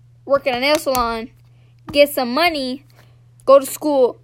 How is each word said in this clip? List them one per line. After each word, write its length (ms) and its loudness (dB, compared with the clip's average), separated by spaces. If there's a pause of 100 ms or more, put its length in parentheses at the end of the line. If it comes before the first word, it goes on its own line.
(260)
work 200 0
at 100 -2
a 40 -4
nail 180 2
salon, 520 -2 (640)
get 160 2
some 260 -6
money, 520 -2 (600)
go 140 8
to 60 -4
school 580 -2